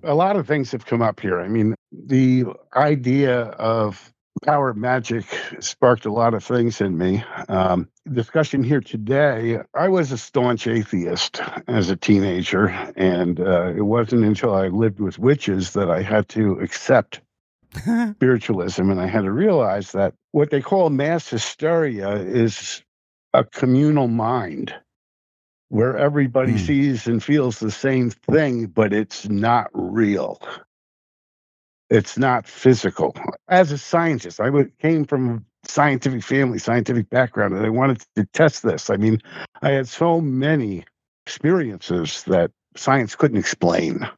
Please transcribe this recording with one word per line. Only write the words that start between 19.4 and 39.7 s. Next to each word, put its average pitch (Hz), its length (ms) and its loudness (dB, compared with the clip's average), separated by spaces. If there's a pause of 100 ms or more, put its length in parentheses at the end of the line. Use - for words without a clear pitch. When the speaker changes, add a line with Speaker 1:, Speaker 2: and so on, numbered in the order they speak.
Speaker 1:
that 98 200 0 (200)
what 151 180 2
they 139 100 0
call 180 280 2
mass 147 400 -2
hysteria 131 880 -2
is 107 680 -2 (500)
a 131 120 4
communal 135 640 2
mind 113 680 -4 (960)
where 120 280 0
everybody 139 540 2
Speaker 2:
Hmm. 110 80 0
Speaker 1:
sees 135 480 0
and 117 160 0
feels 139 360 0
the 110 120 -4
same 127 400 0
thing, 127 560 0
but 104 260 2
it's 104 360 -4
not 110 440 2
real. 101 680 -2 (1500)
It's 113 280 2
not 123 300 0
physical. 104 680 2 (320)
As 180 240 4
a 143 60 -4
scientist, 156 600 -2
I 107 60 0
w-, 139 340 2
came 156 260 0
from 123 400 -4 (180)
a - 60 -16
scientific 135 540 0
family, 131 340 0
scientific 117 520 -2
background, 117 460 0
and 104 100 -2
I 110 40 0
wanted 123 340 0 (120)
to 107 180 0
test 156 300 2
this. 90 260 -2
I 101 80 0
mean, 110 240 2 (400)
I 143 100 0